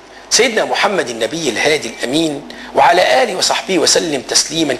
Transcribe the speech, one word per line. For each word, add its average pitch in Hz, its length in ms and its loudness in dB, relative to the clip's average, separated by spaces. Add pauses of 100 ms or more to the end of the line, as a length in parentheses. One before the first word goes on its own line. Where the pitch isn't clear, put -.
(300)
سيدنا 214 340 2
محمد 147 440 -2
النبي 113 400 -4
الهادي 120 400 0
الأمين، 143 600 -4 (260)
وعلى 185 480 4
آله 208 140 -2
وصحبه - 420 0
وسلم 147 440 2
تسليما 147 560 -2